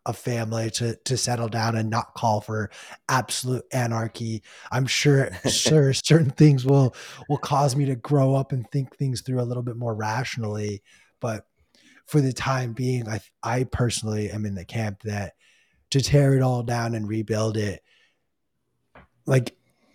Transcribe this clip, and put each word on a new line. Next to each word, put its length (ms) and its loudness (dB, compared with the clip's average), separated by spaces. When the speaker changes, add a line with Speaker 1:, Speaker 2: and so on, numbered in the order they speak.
Speaker 1:
a 60 -4
family 580 -4
to, 240 -4
to 220 -4
settle 320 -2
down 280 -2
and 140 -2
not 240 -4
call 260 0
for 300 -6
absolute 640 -2
anarchy. 720 -4
I'm 160 0
sure, 520 4
Speaker 2:
<laughs> 120 -2
Speaker 1:
sure 420 4
certain 380 4
things 340 6
will, 300 4
will 100 0
cause 360 0
me 120 0
to 100 -2
grow 400 2
up 160 -2
and 180 -4
think 260 -4
things 260 -4
through 180 -2
a 20 -2
little 220 -4
bit 120 -6
more 200 -4
rationally. 880 -4
But 260 -6
for 140 4
the 120 2
time 400 -4
being, 360 -2
I, 120 -6
I 220 -2
personally 640 -2
am 160 -6
in 80 -6
the 100 -10
camp 380 -6
that 320 -6
to 100 4
tear 360 4
it 60 4
all 200 2
down 320 -4
and 140 -4
rebuild 480 -2
it, 260 -4
like, 300 2